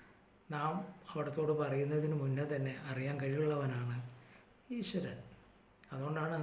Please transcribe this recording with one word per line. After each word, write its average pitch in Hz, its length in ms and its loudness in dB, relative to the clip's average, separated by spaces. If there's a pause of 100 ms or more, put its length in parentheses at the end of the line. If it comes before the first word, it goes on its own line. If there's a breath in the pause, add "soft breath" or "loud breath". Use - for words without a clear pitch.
(480 loud breath)
നാം 151 240 0 (360)
അവിടത്തോട് 151 440 2
പറയുന്നതിന് 151 680 2
മുന്നേ 135 320 2
തന്നെ 135 220 0 (140)
അറിയാൻ 135 320 -2
കഴിവുള്ളവനാണ് 135 760 2 (760 loud breath)
ഈശ്വരൻ. 190 480 -2 (720)
അതുകൊണ്ടാണ് 156 520 -2